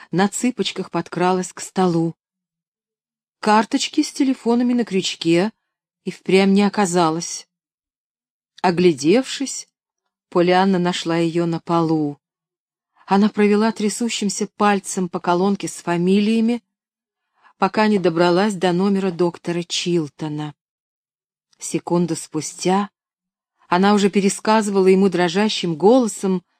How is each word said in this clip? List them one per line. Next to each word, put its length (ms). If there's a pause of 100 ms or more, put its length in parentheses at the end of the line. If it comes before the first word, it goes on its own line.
(120)
на 180
цыпочках 640
подкралась 600
к 80
столу. 560 (1200)
Карточки 640
с 120
телефонами 600
на 120
крючке 680 (520)
и 80
впрямь 420
не 100
оказалось. 840 (1120)
Оглядевшись, 1080 (600)
Полианна 500
нашла 380
её 280
на 140
полу. 600 (840)
Она 240
провела 420
трясущимся 760
пальцем 600
по 120
колонке 480
с 80
фамилиями, 880 (920)
пока 300
не 120
добралась 560
до 180
номера 380
доктора 520
Чилтона. 920 (1040)
Секунду 560
спустя 760 (800)
она 260
уже 160
пересказывала 800
ему 220
дрожащим 640
голосом 680 (160)